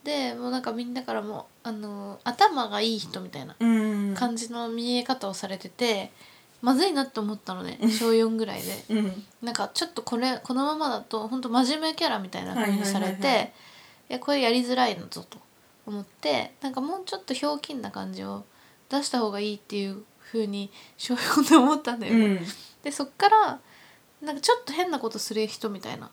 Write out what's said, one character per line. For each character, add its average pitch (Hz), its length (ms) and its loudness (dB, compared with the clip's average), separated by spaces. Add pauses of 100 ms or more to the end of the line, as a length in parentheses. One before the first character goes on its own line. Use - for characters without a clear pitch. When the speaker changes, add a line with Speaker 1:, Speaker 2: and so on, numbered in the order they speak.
Speaker 1:
で、 277 300 -2
も 247 160 -6
う - 20 -2
な 254 80 -2
ん - 20 -4
か 233 120 -4
み 240 100 -4
ん 247 100 -8
な 254 100 -4
か 233 100 -6
ら 214 80 -2
も、 208 260 -10 (160)
あ 226 80 -8
の、 202 540 -10
頭 254 420 4
が 208 140 -2
い 226 160 2
い - 20 -6
人 185 220 -8
み 185 80 -12
た 143 100 -12
い 131 60 -10
な - 120 -16
Speaker 2:
う 233 80 2
ん 233 40 8
う 226 40 8
ん 214 360 2
う - 20 0
ん。 190 40 -2
Speaker 1:
感 233 200 0
じ 226 160 -8
の 233 160 -6
見 240 300 -2
え 240 60 0
方 247 260 -2
を 190 40 -6
さ 190 140 -8
れ 190 100 -6
て 185 120 -14
て、 208 420 0 (500)
ま 254 140 4
ず 330 120 6
い 359 40 2
な 277 120 2
っ 262 60 -2
て 220 120 -4
思 208 140 -2
っ - 20 -16
た 190 160 -10
の 185 100 -8
ね、 - 180 -8
Speaker 2:
う 220 60 4
ん。 - 20 8
Speaker 1:
小 226 240 4
四 226 220 4
ぐ 220 100 0
ら 202 120 -8
い - 40 -8
で。 196 280 -6
Speaker 2:
う 220 60 2
ん。 202 280 0 (180)
Speaker 1:
な 233 100 -6
ん - 40 -8
か - 180 -2
ち - 100 -2
ょ - 40 -2
っ - 60 -16
と 226 80 -6
こ 233 160 -4
れ、 254 260 0
こ 254 100 -6
の 269 120 0
ま 302 100 0
ま 311 140 -2
だ 220 100 -4
と、 220 300 -6
ほ 262 80 -2
ん - 20 -4
と 247 80 -6
真 240 220 4 (100)
面 - 0 -
目 320 160 -2
キ 339 80 -2
ャ 311 60 2
ラ 214 100 -2
み 190 80 -8
た 185 140 -8
い 190 40 -6
な 185 80 -6
風 208 200 0
に 202 100 0
さ 196 160 0
れ 190 140 0
て、 - 0 -
Speaker 2:
は - 0 -
い 190 80 -6
は - 0 -
い - 0 -
は 269 100 2
い 226 60 4
は 190 60 2
い。 - 100 -8 (560)
Speaker 1:
「い - 40 -6
や、 254 60 -6
こ 285 140 -2
れ 277 80 2
や 233 100 4
り 247 140 4
づ 247 100 0
ら 247 140 4
い 185 80 -4
の 180 100 -12
ぞ」 175 220 -12
と - 80 -20 (480)
思 208 160 -8
っ - 20 -10
て、 - 560 -4
な 269 120 -6
ん - 20 -10
か 254 80 -4
も 330 160 -4
う 381 80 -10
ち - 100 -8
ょ - 40 -12
っ - 40 -16
と 262 100 -6
ひ 262 120 -4
ょ 294 80 0
う 285 80 -6
き - 120 -10
ん 247 80 -8
な 202 100 -8
感 95 200 -8
じ 190 140 -8
を 101 180 -8 (460)
出 277 140 0
し - 60 -4
た 247 120 0
方 214 100 0
が 202 80 -6
い 208 140 -2
い - 20 -6
っ 208 40 -16
て - 180 -8
い 196 120 -2
う 196 140 -10 (280)
風 220 160 -2
に 202 240 -6 (260)
小 - 180 -2
四 277 280 2
で 330 120 8
思 294 200 10
っ 302 60 -4
た 240 140 -2
ん 233 40 -10
だ 202 80 -6
よ 220 60 2
ね。 226 120 8
Speaker 2:
う 208 40 4
ん。 190 100 2 (440)
Speaker 1:
で、 285 80 -4
そ 285 120 -6
っ 277 80 -6
か 403 180 4
ら、 415 300 6 (600)
な 294 120 -6
ん - 20 -6
か 285 60 -8
ち 440 100 4
ょ - 60 8
っ - 60 -10
と 277 100 -10
変 359 160 0
な 294 100 -2
こ 226 100 -2
と 220 100 -8
す - 140 -6
る 214 140 0
人 214 220 -6
み 196 120 -8
た 110 100 -10
い 139 80 -10
な。 113 140 -14